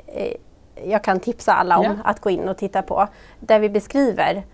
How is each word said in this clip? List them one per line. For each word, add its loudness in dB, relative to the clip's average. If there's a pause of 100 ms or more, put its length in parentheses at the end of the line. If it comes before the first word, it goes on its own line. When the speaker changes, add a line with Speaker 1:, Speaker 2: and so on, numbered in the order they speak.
Speaker 1:
eh, -8 (520)
jag -2
kan 0
tipsa -2
alla 2
om 4
Speaker 2:
Ja. 0
Speaker 1:
att -2
gå -2
in -2
och -6
titta -4
på. 0 (320)
Där 4
vi 2
beskriver 0 (100)